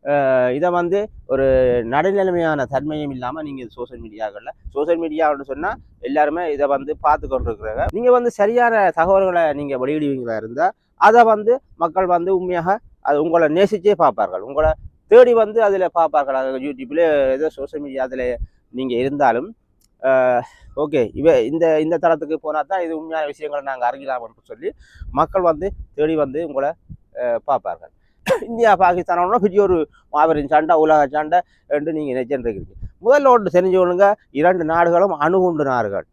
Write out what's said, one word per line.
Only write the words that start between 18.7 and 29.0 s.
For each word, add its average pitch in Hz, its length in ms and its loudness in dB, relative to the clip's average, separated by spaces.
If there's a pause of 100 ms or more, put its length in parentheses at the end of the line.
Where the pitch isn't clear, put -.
இருந்தாலும், 135 540 0 (520)
அஹ், 127 420 2 (320)
ஓகே, 143 260 -2 (120)
இவ 143 280 4
இந்த, 156 240 0 (160)
இந்த 165 160 -2
தளத்துக்கு 156 380 0
போனா 151 260 -6
தான் 185 200 -4
இது 165 160 -6
உண்மையான 160 280 -6
விஷயங்களை 143 380 -8
நாங்க 131 220 -6
அறியலாம் 131 380 -6
என்று 110 200 -20
சொல்லி 120 260 -12 (420)
மக்கள் 165 300 -2
வந்து 170 280 -2 (260)
தேடி 151 200 -2
வந்து 143 320 -4
உங்களை, 139 240 -4 (440)
அஹ், 120 300 -4
பார்ப்பார்கள். 87 480 -6 (480)
இந்தியா 226 340 2
பாகிஸ்தானோட 180 600 2